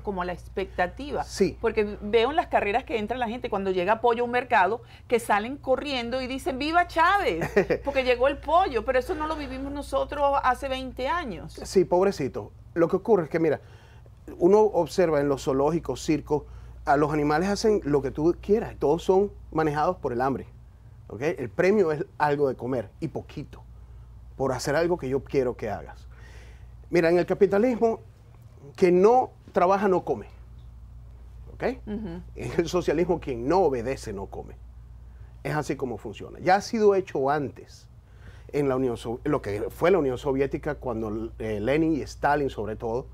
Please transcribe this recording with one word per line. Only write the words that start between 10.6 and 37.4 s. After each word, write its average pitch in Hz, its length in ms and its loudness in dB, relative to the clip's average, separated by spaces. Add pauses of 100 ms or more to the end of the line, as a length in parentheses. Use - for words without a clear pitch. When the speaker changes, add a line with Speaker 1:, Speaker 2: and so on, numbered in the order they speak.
Speaker 1:
veinte 262 400 -6
años. 247 460 -6 (100)
Speaker 2:
Sí, 185 200 2
pobrecito. 170 680 0 (240)
Lo 165 120 4
que 185 100 0
ocurre 190 260 4
es 151 60 -8
que, 170 100 -2
mira, 156 200 2 (800)
uno 190 220 6
observa 175 600 2
en 143 100 2
los 135 160 -2
zoológicos, 143 580 0
circos, 147 400 0 (420)
a 143 120 4
los 147 160 2
animales 151 360 2
hacen 208 340 2
lo 143 180 2
que 131 80 -4
tú 156 320 0
quieras, 202 380 0
todos 151 240 2
son 196 280 4 (200)
manejados 156 460 0
por 131 140 -4
el 120 100 -2
hambre, 127 260 -2 (600)
¿ok? 101 140 -12 (160)
El 120 120 -8
premio 180 420 4
es 151 120 -2 (140)
algo 147 300 2
de 123 80 -2
comer 120 340 -6 (100)
y 151 100 -6
poquito, - 520 -12 (760)
por 131 180 0
hacer 139 220 -2
algo 170 220 2
que 139 100 -8
yo 131 160 -2
quiero 127 320 0
que 117 140 -8
hagas. - 380 -12 (800)
Mira, 170 200 4
en 175 100 6
el 170 80 2
capitalismo, 208 720 2 (760)
quien 180 280 6
no 240 260 6 (220)
trabaja 190 360 4
no 180 160 2
come, 107 240 -4 (1300)
¿ok? - 100 -8 (220)
Speaker 1:
Ujú. 202 360 -8 (140)
Speaker 2:
En 123 220 -8
el 170 100 0
socialismo, 170 520 0
quien 120 280 -6
no 170 120 4
obedece 131 520 -2
no 98 140 -8
come. - 300 -14 (880)
Es 147 100 -4
así 151 220 -2
como 120 240 -6
funciona. - 400 -14
Ya 175 160 4
ha 202 60 2
sido 208 340 4
hecho 165 340 0
antes - 580 -4 (600)